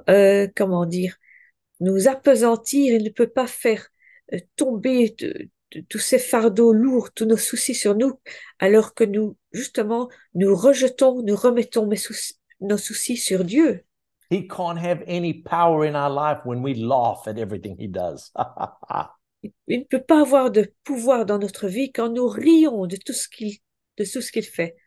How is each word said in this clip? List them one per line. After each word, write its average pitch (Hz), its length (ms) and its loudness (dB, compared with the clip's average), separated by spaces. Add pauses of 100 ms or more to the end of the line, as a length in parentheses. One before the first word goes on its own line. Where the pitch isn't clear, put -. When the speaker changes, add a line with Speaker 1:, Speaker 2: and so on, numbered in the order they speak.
(100)
Speaker 1:
euh, 202 440 6
comment 185 300 0
dire, 180 320 -4 (640)
nous 190 280 2
appesantir, 254 840 2
il 220 120 2
ne 214 60 -6
peut 226 200 0
pas 254 160 -2
faire, 220 420 -4 (460)
euh, 180 40 -6 (180)
tomber 247 600 0
de, - 300 -10 (240)
de, 156 160 -14
tous 214 100 -10
ces 247 200 0
fardeaux 233 560 4
lourds, 247 400 0
tous - 100 -4
nos 220 140 2
soucis - 360 -4
sur 208 200 0
nous, 262 260 -2 (380)
alors 214 340 4
que - 120 2
nous, 208 340 -4 (140)
justement, 233 580 -6 (240)
nous 196 200 4
rejetons, 254 680 4
nous 208 140 0
remettons 233 500 0
mes 208 100 -2
soucis, - 420 -10 (220)
nos 202 160 -2
soucis 214 400 -6
sur 185 280 -2
Dieu. 226 420 0 (440)
Speaker 2:
He 190 160 -2
can't 170 320 -8
have 175 280 -4
any 175 360 -6
power 165 420 2
in 147 120 -2
our 143 120 0
life 143 360 -2
when 123 180 -6
we 135 120 -4
laugh 117 520 -2
at 107 100 -8
everything 101 420 -10
he 95 100 -10
does. 90 480 -8
<laughs> - 40 -6 (1000)
Speaker 1:
Il, 208 100 -16 (160)
il 240 120 -2
ne 277 40 -12
peut 262 180 -4
pas 311 180 4
avoir 262 300 4
de 202 220 0 (120)
pouvoir 240 400 0
dans 208 140 -2
notre 202 280 -8
vie 247 260 -6
quand 233 180 -4
nous 247 180 -2
rions 247 580 2
de 180 100 -8
tout 226 180 -12
ce - 120 -6
qu'il, 208 300 -10 (400)
de 214 80 -4
tout 196 160 -8
ce 233 100 -10
qu'il 214 140 -4
fait. 170 320 -8 (100)